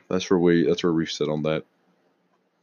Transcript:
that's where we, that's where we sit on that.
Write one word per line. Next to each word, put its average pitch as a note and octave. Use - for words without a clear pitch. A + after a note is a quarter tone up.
that's F#2
where F#2
we, E2+
that's E2+
where E2+
we D#2+
sit D2+
on D2+
that. D#2